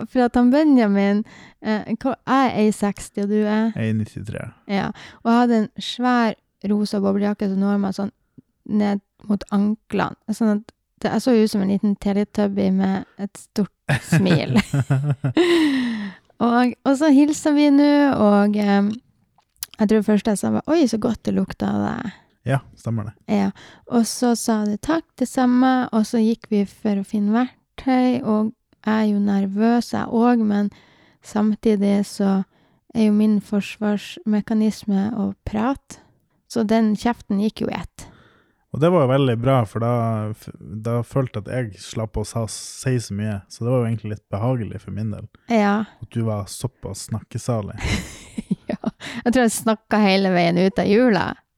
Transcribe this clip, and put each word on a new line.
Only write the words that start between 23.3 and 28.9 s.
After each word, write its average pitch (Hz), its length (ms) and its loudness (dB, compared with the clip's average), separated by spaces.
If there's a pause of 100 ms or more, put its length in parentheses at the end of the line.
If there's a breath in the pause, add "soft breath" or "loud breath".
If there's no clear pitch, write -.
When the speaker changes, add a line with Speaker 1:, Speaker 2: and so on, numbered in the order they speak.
Speaker 1:
og 233 220 0
så 240 320 -2
sa 220 260 -2
du, 208 140 -2
"Takk, 320 280 -4 (120)
det 254 120 -2
samme", 254 600 2
og 220 160 0
så 226 160 -2
gikk 220 280 0
vi 208 160 2
for 202 360 -4
å 196 40 -8
finne 208 320 -2
verktøy, 254 840 0
og 214 320 0 (320)
jeg 214 100 0